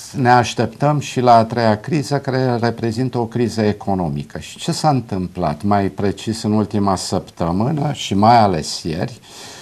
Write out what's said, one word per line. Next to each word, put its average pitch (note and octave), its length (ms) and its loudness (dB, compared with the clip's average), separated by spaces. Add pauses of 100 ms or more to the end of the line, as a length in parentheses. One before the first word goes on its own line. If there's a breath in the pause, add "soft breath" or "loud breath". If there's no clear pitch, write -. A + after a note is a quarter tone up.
(160)
ne B2 140 2
așteptăm B2 720 2
și - 200 -6
la A#2+ 160 8
a A2+ 80 8
treia A2+ 360 2
criză, C#3 380 -2
care C3 380 0
reprezintă A#2 600 -2
o A#2 80 0
criză A#2 360 -2
economică. F#2 800 -2
Și - 180 -16
ce - 140 -6
s-a D#3 180 0
întâmplat, F#2 720 -4
mai G2+ 240 2
precis G2+ 560 -4
în G#2+ 80 0
ultima G2+ 440 0
săptămână G#2 1000 -2
și - 200 -6
mai G#2+ 240 6
ales F#2+ 460 0
ieri, - 360 -6 (420 loud breath)